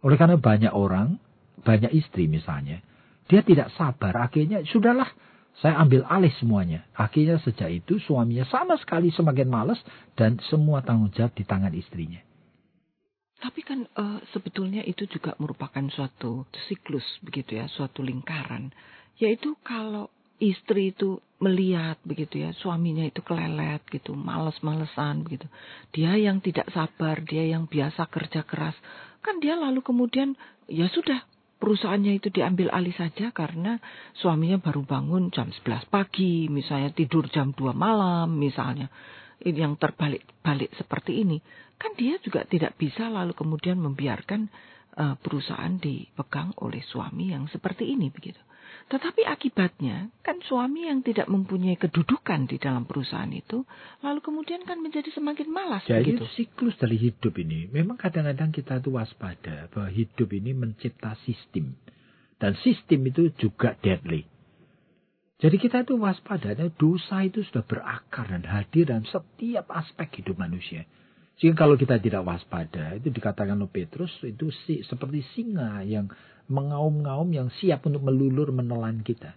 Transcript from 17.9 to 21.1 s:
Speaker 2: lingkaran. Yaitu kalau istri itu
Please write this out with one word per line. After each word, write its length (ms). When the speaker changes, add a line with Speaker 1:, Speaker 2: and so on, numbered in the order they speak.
Speaker 2:
lingkaran. 720
Yaitu 440
kalau 480
istri 560
itu 280